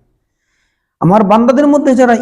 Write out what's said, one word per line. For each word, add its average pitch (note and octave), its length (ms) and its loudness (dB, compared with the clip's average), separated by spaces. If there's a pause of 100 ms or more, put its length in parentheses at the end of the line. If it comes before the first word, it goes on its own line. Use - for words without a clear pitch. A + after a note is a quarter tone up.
(1000)
আমার G3+ 240 0
বান্দাদের A#3+ 440 0
মধ্যে C#4+ 280 0
যারা A#3+ 260 0